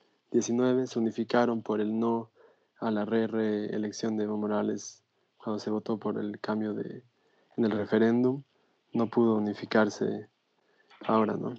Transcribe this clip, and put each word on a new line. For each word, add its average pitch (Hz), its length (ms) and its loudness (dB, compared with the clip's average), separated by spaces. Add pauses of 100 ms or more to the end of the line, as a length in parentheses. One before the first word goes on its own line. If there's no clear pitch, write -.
(320)
diecinueve, 123 560 2
se - 100 -6
unificaron 113 640 2
por 107 180 -2
el 107 200 0
no 113 320 0 (480)
a 113 120 -2
la 104 140 0
re-, 113 220 2
reelección 107 880 -2
de 107 60 0
Evo 107 140 -2
Morales 104 680 -2 (340)
cuando 107 220 -4
se - 100 -6
votó 107 300 -2
por 107 180 -2
el 104 220 -6
cambio 107 340 -2
de, 113 300 -8 (520)
en 117 100 2
el 107 60 2
referéndum, 113 720 2 (500)
no 117 140 0
pudo 117 300 4
unificarse 107 920 0 (800)
ahora, 107 300 2
¿no? - 240 -6